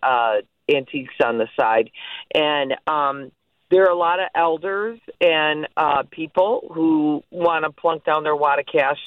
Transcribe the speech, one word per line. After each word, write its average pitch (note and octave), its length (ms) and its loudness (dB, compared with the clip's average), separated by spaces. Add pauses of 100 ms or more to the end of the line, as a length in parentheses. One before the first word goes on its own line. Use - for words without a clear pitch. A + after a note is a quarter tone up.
uh, A#2 360 2 (300)
antiques C3+ 460 -2 (100)
on A#2 140 0
the A2+ 180 0
side. A2+ 360 2 (420)
And, D3 400 0 (140)
um, C#3 440 -2 (380)
there F#3 160 6
are F3+ 60 6
a F3 40 2
lot F3 240 0
of F#3 140 -4
elders G3 640 -2 (220)
and, D#3 460 0 (100)
uh, C#3+ 320 2
people F#3 640 -2
who D#3 560 2
wanna E3 420 -2
plunk D#3+ 340 -4
down D#3 180 0
their D3+ 120 0
wad C#3+ 220 0
of - 80 -4
cash C#3+ 420 0